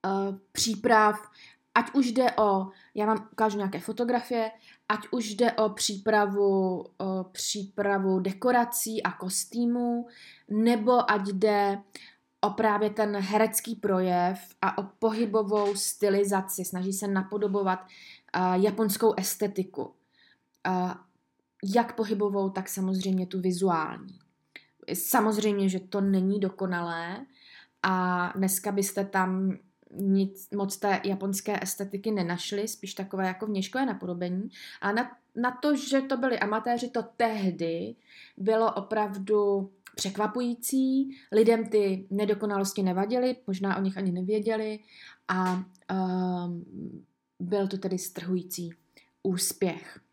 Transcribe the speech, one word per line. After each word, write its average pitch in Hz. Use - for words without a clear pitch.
eh, 196
příprav, 214
ať 233
už 269
jde 247
o, 196
já 208
vám 214
ukážu 214
nějaké 196
fotografie, 233
ať 214
už 220
jde 233
o 214
přípravu, 196
o 190
přípravu 196
dekorací 233
a 180
kostýmů, 240
nebo 226
ať 202
jde 202
o 202
právě 214
ten 208
herecký 214
projev 185
a 190
o 202
pohybovou 214
stylizaci. 196
Snaží 185
se 196
napodobovat, 196
eh, 185
japonskou 208
estetiku. 190
Eh, 180
jak 233
pohybovou, 202
tak 190
samozřejmě 190
tu 185
vizuální. 175
Samozřejmě, 208
že 185
to 202
není 196
dokonalé 180
a 180
dneska 190
byste 196
tam 190
nic 196
moc 196
té 190
japonské 196
estetiky 196
nenašli, 202
spíš -
takové 190
jako 185
vnějškové 214
napodobení. 180
A 202
na, 240
na 247
to, 285
že 269
to 269
byli 240
amatéři, 240
to 233
tehdy 190
bylo 220
opravdu 202
překvapující. 247
Lidem 220
ty 196
nedokonalosti 202
nevadily, 214
možná 196
o 196
nich 190
ani 190
nevěděli 214
a, 185
ehm, 180
byl 190
to 196
tedy 185
strhující 180
úspěch. -